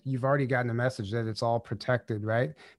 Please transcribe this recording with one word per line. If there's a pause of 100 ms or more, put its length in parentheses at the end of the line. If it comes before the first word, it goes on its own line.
you've
already
gotten
a
message
that
it's
all
protected,
right? (260)